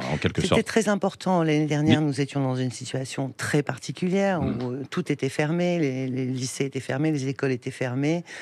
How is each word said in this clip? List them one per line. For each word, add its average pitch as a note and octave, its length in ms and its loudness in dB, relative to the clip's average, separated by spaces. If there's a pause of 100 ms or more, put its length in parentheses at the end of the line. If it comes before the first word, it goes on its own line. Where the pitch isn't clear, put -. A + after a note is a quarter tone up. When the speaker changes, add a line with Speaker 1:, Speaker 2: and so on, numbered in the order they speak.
(120)
Speaker 1:
en D2+ 60 0
quelque - 240 0
Speaker 2:
C'était - 140 2
Speaker 1:
sorte. A3+ 80 6
Speaker 2:
très G#3+ 260 2
important. F#3 540 2
L'année D#3 240 4
dernière, D3+ 320 4
Speaker 1:
Mais D#3 80 4
Speaker 2:
nous C#3 140 0
étions C#3 200 -2
dans C3 140 2
une B2+ 160 -2
situation C3 640 -6
très - 240 2
particulière F3+ 800 0
où, C#3 40 2
Speaker 1:
Hmm. B2 280 -2
Speaker 2:
euh, C3+ 160 -6
tout - 220 -2
était C3+ 180 0
fermé, F3 480 0
les, C3 300 0
les B2+ 180 -2
lycées C3 400 -4
étaient C3+ 140 -6
fermés, C#3 320 0
les C3+ 160 -2
écoles C#3 240 -2
étaient B2 200 -4
fermées. C#3 520 -2 (180)